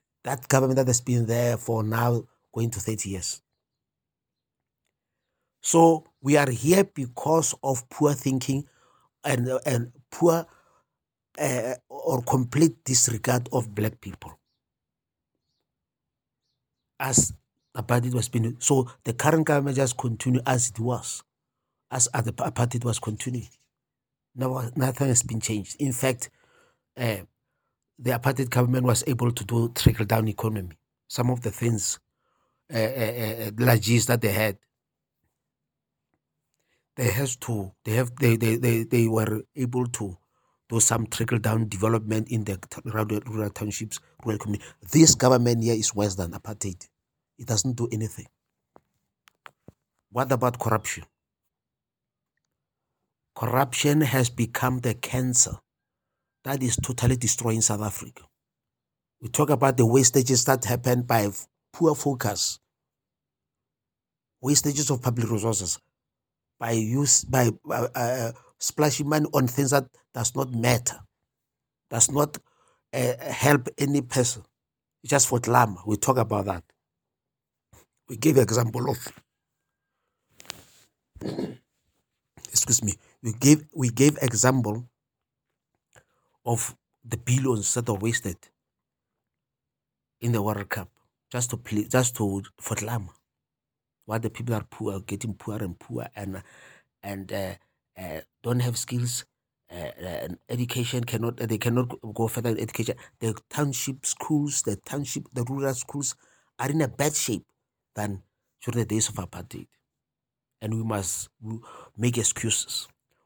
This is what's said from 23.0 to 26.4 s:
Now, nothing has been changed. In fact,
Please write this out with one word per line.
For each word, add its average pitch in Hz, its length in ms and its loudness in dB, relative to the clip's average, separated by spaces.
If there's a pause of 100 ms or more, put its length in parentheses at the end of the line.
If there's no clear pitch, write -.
Now, 127 400 -4
nothing 135 320 0
has 123 160 4
been 113 160 -4
changed. 107 400 -6
In 139 140 0
fact, 127 360 -2 (680)